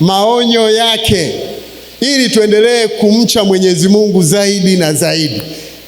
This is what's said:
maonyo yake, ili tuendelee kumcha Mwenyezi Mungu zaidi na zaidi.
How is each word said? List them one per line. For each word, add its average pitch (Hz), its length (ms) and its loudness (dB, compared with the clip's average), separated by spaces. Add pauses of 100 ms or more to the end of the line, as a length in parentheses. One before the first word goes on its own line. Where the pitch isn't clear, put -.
maonyo 220 720 2
yake, 220 640 0 (680)
ili 262 280 0
tuendelee 214 600 2
kumcha 220 560 0
Mwenyezi 185 440 2
Mungu 202 340 2
zaidi 196 540 0
na 160 160 0
zaidi. 160 500 -2 (460)